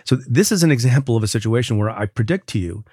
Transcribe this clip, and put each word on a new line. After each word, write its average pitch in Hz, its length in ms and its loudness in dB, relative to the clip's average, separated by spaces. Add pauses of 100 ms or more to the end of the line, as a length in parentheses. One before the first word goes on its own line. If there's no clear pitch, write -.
So 127 140 0 (100)
this 147 240 2
is 175 120 2
an 160 80 4
example 127 440 2
of 110 80 0
a 107 40 0
situation 113 500 -2
where 104 120 0
I 107 160 -6
predict 120 440 -2
to 110 100 -4
you, 90 340 -8